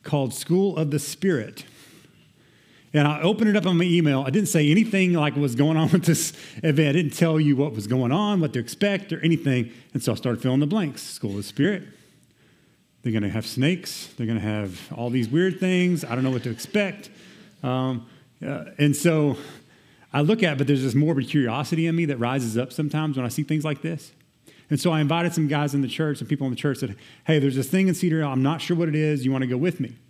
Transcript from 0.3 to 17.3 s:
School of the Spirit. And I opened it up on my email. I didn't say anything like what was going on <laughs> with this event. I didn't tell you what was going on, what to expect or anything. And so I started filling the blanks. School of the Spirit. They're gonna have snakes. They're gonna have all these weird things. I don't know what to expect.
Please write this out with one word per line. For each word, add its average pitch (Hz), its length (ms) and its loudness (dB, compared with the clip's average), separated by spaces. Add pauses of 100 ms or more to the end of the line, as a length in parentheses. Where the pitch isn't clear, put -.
School 185 440 0
of 156 160 -2
the 147 80 0
Spirit. 127 640 -4 (1300)
And 147 120 6
I 151 140 -2
opened 214 300 2
it 202 60 4
up 175 100 2
on 180 100 2
my 170 80 2
email. 160 380 2
I 131 80 -2
didn't 185 180 2
say 147 220 4
anything 196 420 4
like 147 220 0
what 143 80 0
was 120 140 0
going 156 200 4
on 156 140 2
<laughs> - 20 6
with 185 120 2
this - 280 0 (300)
event. 147 260 4
I 135 40 2
didn't 160 220 0
tell 160 260 2
you 147 160 4
what 139 160 0
was 107 160 -8
going 127 240 0
on, 208 280 2
what 143 120 0
to 123 80 -2
expect 196 520 -2
or - 80 -6
anything. 139 520 0 (200)
And 117 100 -4
so 123 100 0
I - 20 0
started 117 260 -4
filling 131 200 2
the 151 60 2
blanks. 156 360 -2
School - 280 -10
of 98 80 -6
the 101 40 -6
Spirit. 175 400 -2 (1200)
They're 120 100 -4
gonna 104 160 0
have 107 180 -4
snakes. 175 680 -4
They're 117 100 -6
gonna 110 140 -2
have 104 520 -6
all 117 180 -6
these 120 180 0
weird 180 320 0
things. 180 440 0
I 120 100 -4
don't 131 100 -2
know 131 60 0
what 127 140 -4
to 127 60 -4
expect. - 600 -4 (520)